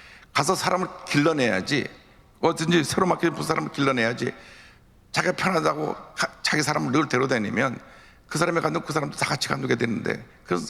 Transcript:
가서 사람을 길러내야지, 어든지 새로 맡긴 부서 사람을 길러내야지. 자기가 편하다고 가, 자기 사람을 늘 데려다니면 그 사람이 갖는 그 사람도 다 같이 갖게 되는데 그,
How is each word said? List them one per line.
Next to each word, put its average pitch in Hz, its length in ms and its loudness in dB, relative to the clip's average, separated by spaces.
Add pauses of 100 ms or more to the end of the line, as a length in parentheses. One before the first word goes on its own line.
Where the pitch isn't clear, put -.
(340)
가서 151 220 2
사람을 180 320 0 (200)
길러내야지, 143 800 2 (540)
어든지 160 420 2
새로 185 240 0
맡긴 160 260 0
부서 151 160 -6
사람을 156 220 -2
길러내야지. 123 600 0 (800)
자기가 175 260 0
편하다고 156 580 0 (200)
가, - 260 -4
자기 151 200 4
사람을 147 300 0
늘 147 160 4
데려다니면 123 720 0 (480)
그 - 100 -6
사람이 170 220 2
갖는 151 220 0
그 - 100 -10
사람도 143 260 -2
다 - 100 -2
같이 143 200 -4
갖게 139 280 0
되는데 117 500 -4 (200)
그, 87 140 -2 (100)